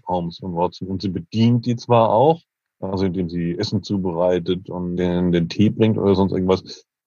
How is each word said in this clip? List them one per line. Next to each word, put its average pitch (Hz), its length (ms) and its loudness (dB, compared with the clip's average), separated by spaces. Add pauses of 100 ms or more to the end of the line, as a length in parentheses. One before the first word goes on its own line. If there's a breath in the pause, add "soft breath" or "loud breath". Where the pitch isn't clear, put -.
Holmes 87 360 -6
und 92 120 -8
Watson. 87 360 -4
Und 95 120 -6
sie 104 60 -4
bedient 113 580 0
die 120 120 -2
zwar 113 320 2
auch, 147 320 2 (400)
also 95 240 -2
indem 90 240 -2
sie 85 280 -4
Essen 101 260 -2
zubereitet 90 880 -2
und 87 280 -6
denen 90 340 0
den 85 160 2
Tee 104 220 2
bringt 110 280 2
oder 98 160 2
sonst 92 200 2
irgendwas, 92 500 -2 (240)